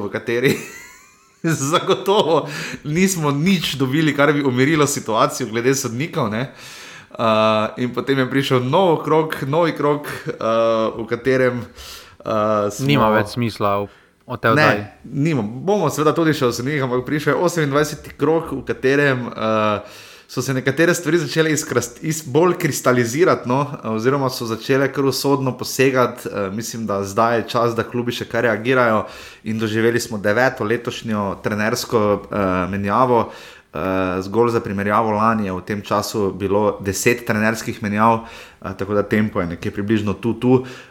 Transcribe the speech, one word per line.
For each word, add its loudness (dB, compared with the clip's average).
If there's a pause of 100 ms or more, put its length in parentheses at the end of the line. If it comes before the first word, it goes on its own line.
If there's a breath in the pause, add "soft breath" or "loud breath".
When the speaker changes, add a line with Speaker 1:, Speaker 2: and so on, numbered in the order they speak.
Speaker 1:
v -6
kateri 0 (920 loud breath)
<laughs> -
zagotovo 2 (360 loud breath)
nismo 2
nič 0
dobili, 2
kar 4
bi 0
umirilo 4
situacijo 0
glede 2
sodnikov, -4
ne. -4 (680 loud breath)
Eh, 2
in -4
potem 0
je 0
prišel 2
nov 2
krog, 2 (100)
novi 2
krog, 0 (220)
eh, -6 (680)
v -6
katerem, 0 (600 loud breath)
eh, 0
smo -4
Speaker 2:
Nima 4
več 2
smisla 0
v, -8 (380 soft breath)
o -8
tej 2
Speaker 1:
Ne, 4
Speaker 2:
oddaji. 2 (200)
Speaker 1:
nima. 0
Bomo 0
seveda 2
tudi 2
še 0
o 2
sodnikih, -2
ampak 0
prišel 0
je 0
osemindvajseti 0
krog, 0
v -6
katerem, 2
eh, 0 (460 loud breath)
so -6
se -2
nekatere 2
stvari 0
začele 0
izkrast-, -6
iz-, -4
bolj 4
kristalizirati, 2
no, 0 (320)
oziroma 0
so -8
začele 0
kar -2
usodno 0
posegati. 0
Eh, -4
mislim, -8
da -2
zdaj 2
je -2
čas, 0
da 0
klubi -4
še -8
kaj -2
reagirajo, 2 (380 loud breath)
in -4
doživeli 2
smo -6
deveto 2
letošnjo -4
trenersko, 0 (100)
eh, 0
menjavo. 2 (440 loud breath)
Eh, -2
zgolj 2
za 2
primerjavo, 0
lani 2
je -4
v -4
tem -4
času 0
bilo 0
deset 0
trenerskih -2
menjav, 2 (420 loud breath)
eh, -8
tako -4
da 4
tempo 0
je -2
nekje -6
približno 0
tu, -4
tu. 4 (260 loud breath)